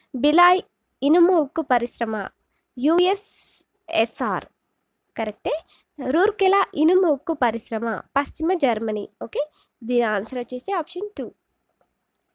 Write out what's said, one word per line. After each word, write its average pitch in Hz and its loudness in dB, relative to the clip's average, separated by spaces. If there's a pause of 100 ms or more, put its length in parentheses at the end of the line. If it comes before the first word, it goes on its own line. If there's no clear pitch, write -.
(140)
బిలాయ్ 330 4 (480)
ఇనుము 349 6
ఉక్కు 277 -6 (100)
పరిశ్రమ 226 -4 (720)
యుఎస్ఎస్ఆర్, - -2 (680)
కరెక్టే. - -6 (600)
రూర్కెలా 392 2 (220)
ఇనుము 359 4
ఉక్కు 311 -4
పరిశ్రమ 226 -4 (300)
పశ్చిమ 320 -2
జర్మనీ. 220 -2 (220)
ఓకే, 415 -4 (460)
దీని 240 2
ఆన్సర్ 220 -4
వచ్చేసి 254 -8
ఆప్షన్ 359 -8
టూ. 269 -6 (1120)